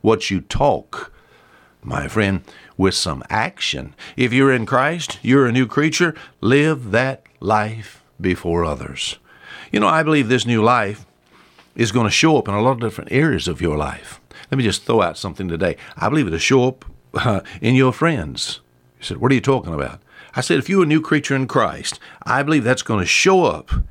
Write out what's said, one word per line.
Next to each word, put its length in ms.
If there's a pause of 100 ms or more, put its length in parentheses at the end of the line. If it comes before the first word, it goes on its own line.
what 300
you 100
talk, 720 (680)
my 240
friend, 340 (340)
with 200
some 340
action. 640 (240)
If 160
you're 180
in 140
Christ, 560
you're 240
a 60
new 160
creature. 480 (260)
Live 480
that 320 (180)
life 600 (180)
before 460
others. 540 (520)
You 80
know, 80
I 140
believe 260
this 200
new 160
life 420 (680)
is 160
gonna 180
show 260
up 120
in 80
a 60
lot 100
of 80
different 320
areas 360
of 140
your 160
life. 420 (320)
Let 60
me 60
just 220
throw 180
out 160
something 280
today. 300 (180)
I 140
believe 160
it'll 140
show 280
up, 180 (280)
uh, 280 (200)
in 140
your 180
friends. 680 (380)
You 60
said, 120
"What 140
are 40
you 60
talking 340
about?" 260 (340)
I 60
said, 180
if 100
you're 140
a 20
new 160
creature 340
in 120
Christ, 520 (240)
I 200
believe 200
that's 200
gonna 200
show 420
up 260 (200)